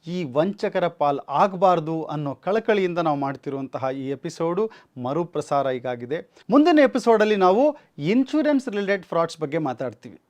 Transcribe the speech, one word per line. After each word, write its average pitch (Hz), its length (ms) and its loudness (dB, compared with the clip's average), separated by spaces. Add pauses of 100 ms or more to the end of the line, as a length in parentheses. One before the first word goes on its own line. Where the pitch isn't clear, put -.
ಈ 180 160 -6 (100)
ವಂಚಕರ 185 540 0
ಪಾಲ್ 143 320 -2 (100)
ಆಗ್ಬಾರ್ದು 170 720 0
ಅನ್ನೋ 147 320 -6
ಕಳಕಳಿಯಿಂದ 196 640 0
ನಾವು 156 220 0
ಮಾಡ್ತಿರುವಂತಹ 135 640 -6 (100)
ಈ 135 140 -8
ಎಪಿಸೋಡು 170 600 -4 (340)
ಮರುಪ್ರಸಾರ 143 640 -2
ಈಗಾಗಿದೆ. 127 680 -6 (180)
ಮುಂದಿನ 302 340 6
ಎಪಿಸೋಡಲ್ಲಿ 220 520 4
ನಾವು 202 420 4 (200)
ಇನ್ಶೂರೆನ್ಸ್ 269 720 0
ರಿಲೇಟೆಡ್ 202 360 -2
ಫ್ರಾಡ್ಸ್ 165 340 -2
ಬಗ್ಗೆ 156 180 -4
ಮಾತಾಡ್ತೀವಿ. 127 640 -6 (100)